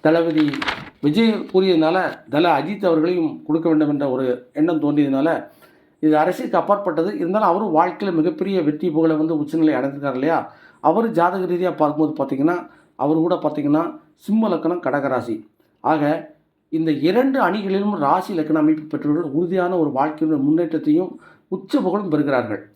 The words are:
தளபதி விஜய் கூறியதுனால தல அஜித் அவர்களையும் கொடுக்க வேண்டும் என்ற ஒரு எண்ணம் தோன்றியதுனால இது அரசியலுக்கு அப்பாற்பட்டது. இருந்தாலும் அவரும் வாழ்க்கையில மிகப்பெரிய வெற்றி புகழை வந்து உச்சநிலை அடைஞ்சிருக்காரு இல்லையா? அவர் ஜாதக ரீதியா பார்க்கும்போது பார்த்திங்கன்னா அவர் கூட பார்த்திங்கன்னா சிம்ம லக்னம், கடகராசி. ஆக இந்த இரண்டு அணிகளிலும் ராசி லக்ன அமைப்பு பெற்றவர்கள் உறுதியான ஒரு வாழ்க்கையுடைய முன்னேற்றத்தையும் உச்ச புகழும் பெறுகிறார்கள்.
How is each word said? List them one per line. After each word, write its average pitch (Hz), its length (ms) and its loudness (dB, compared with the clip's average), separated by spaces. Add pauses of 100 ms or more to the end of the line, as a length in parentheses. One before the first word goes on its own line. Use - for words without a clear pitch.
தளபதி 160 400 4 (600)
விஜய் 220 260 4 (200)
கூறியதுனால 180 460 4 (360)
தல 165 240 4
அஜித் 196 320 -4
அவர்களையும் 165 420 2 (160)
கொடுக்க 160 240 0
வேண்டும் 151 220 4
என்ற 143 120 -2 (100)
ஒரு 131 100 -2 (340)
எண்ணம் 156 240 2
தோன்றியதுனால 143 460 2 (760)
இது 156 160 6
அரசியலுக்கு 180 400 0
அப்பாற்பட்டது. 180 480 0 (120)
இருந்தாலும் 190 300 0
அவரும் 190 260 0
வாழ்க்கையில 180 420 0
மிகப்பெரிய 180 380 -2 (100)
வெற்றி 151 280 -2
புகழை 160 260 2
வந்து 160 200 0
உச்சநிலை 156 380 0
அடைஞ்சிருக்காரு 139 400 -4
இல்லையா? 151 180 0 (520)
அவர் 220 180 2 (100)
ஜாதக 180 360 0
ரீதியா 175 180 0 (100)
பார்க்கும்போது 147 380 0
பார்த்திங்கன்னா 143 380 0 (480)
அவர் 160 200 2
கூட 175 100 2
பார்த்திங்கன்னா 151 480 -2 (420)
சிம்ம 220 280 0
லக்னம், 165 320 -2
கடகராசி. 127 500 -2 (480)
ஆக 147 200 0 (720)
இந்த 160 140 0 (160)
இரண்டு 262 380 2
அணிகளிலும் 196 580 -2
ராசி 185 300 0
லக்ன 156 280 0
அமைப்பு 156 300 2
பெற்றவர்கள் 147 460 -2
உறுதியான 180 440 -2
ஒரு 147 160 0
வாழ்க்கையுடைய 151 480 0
முன்னேற்றத்தையும் 160 640 0 (460)
உச்ச 226 300 -2
புகழும் 185 260 -2
பெறுகிறார்கள். 127 500 0 (140)